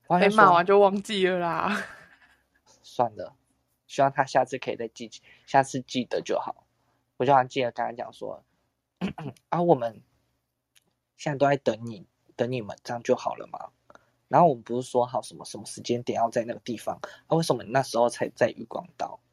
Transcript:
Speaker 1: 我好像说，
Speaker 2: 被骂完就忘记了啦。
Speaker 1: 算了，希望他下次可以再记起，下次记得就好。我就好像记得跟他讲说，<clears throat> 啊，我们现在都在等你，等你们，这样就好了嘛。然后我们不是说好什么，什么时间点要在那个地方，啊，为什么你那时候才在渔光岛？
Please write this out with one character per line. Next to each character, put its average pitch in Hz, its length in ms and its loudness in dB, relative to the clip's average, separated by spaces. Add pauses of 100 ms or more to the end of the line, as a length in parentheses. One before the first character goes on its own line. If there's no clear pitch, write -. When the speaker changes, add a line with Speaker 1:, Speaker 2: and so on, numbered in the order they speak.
Speaker 1:
我 165 80 2
好 180 40 4
像 202 100 4
说， - 0 -
Speaker 2:
被 208 60 0
骂 202 160 8
完 175 140 6
就 196 140 6
忘 202 240 4
记 196 240 0
了 185 100 0
啦。 175 480 -2 (960)
Speaker 1:
算 117 340 -4
了， 90 200 -14 (500)
希 - 160 -2
望 135 100 4
他 135 140 0
下 135 180 2
次 131 140 -8
可 127 140 -8
以 - 40 -6
再 117 120 -8
记 117 200 -14
起， - 140 -20 (240)
下 135 160 4
次 131 200 -2
记 123 240 -4
得 - 160 -4
就 - 180 -2
好。 - 260 -10 (520)
我 - 80 0
就 135 60 4
好 139 60 8
像 127 100 2
记 135 140 -4
得 120 100 -2
跟 117 140 -6
他 117 80 -6
讲 117 180 -12
说， - 320 -14 (560)
<clears throat> 165 500 -10
啊， 165 120 0
我 175 140 6
们 117 260 -4 (1160)
现 - 140 -4
在 139 60 -4
都 139 100 4
在 143 80 4
等 117 300 -2
你， 110 220 -12 (280)
等 120 160 -2
你 127 100 -4
们， 101 220 -10
这 - 80 -8
样 120 120 -8
就 127 120 2
好 120 200 -6
了 110 100 -16
嘛。 - 240 -14 (580)
然 135 140 4
后 175 60 8
我 143 80 2
们 113 80 -14
不 120 180 -4
是 127 80 -10
说 120 160 2
好 120 160 -4
什 - 140 -14
么， 82 100 -16
什 - 140 -12
么 107 80 -14
时 - 140 -14
间 120 200 -2
点 110 160 -4
要 113 140 0
在 117 140 -2
那 117 80 -8
个 107 80 -14
地 120 140 -8
方， 107 240 -8 (280)
啊， 156 100 2
为 165 60 2
什 160 120 0
么 117 80 -8
你 92 60 -16
那 131 140 0
时 - 120 -8
候 120 140 4
才 - 200 -6
在 - 200 0
渔 - 160 -12
光 - 180 -10 (140)
岛？ - 220 -8 (140)